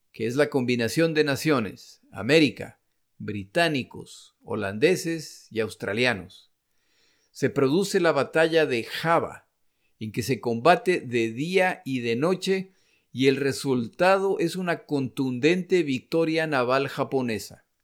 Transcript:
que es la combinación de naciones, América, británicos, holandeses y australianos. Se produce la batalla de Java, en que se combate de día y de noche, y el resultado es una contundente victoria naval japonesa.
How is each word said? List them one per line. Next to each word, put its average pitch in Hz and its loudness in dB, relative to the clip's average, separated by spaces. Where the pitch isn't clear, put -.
que 110 -6
es 120 -4
la 147 2
combinación 123 0
de 151 4
naciones, 135 -2
América, 123 2
británicos, 110 -6
holandeses 139 -2
y 110 -4
australianos. 107 -4
Se - -2
produce 156 2
la 170 4
batalla 160 2
de 120 -2
Java, 151 -2
en 110 -8
que 127 -4
se 127 -2
combate 156 2
de 117 -2
día 180 0
y 131 -4
de 117 0
noche, 185 -2
y 131 2
el 135 4
resultado 139 0
es 160 -2
una 175 -4
contundente 143 0
victoria 160 -2
naval 131 0
japonesa. 127 -4